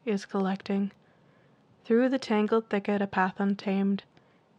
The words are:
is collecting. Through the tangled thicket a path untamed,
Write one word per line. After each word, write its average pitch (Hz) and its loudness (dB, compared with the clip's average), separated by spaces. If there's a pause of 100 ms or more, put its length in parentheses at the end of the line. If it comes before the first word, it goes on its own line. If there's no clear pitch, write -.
is 202 -4
collecting. 196 -2 (920)
Through 240 4
the 262 0
tangled 220 0
thicket 202 -2
a 196 0
path 190 0
untamed, 196 0 (560)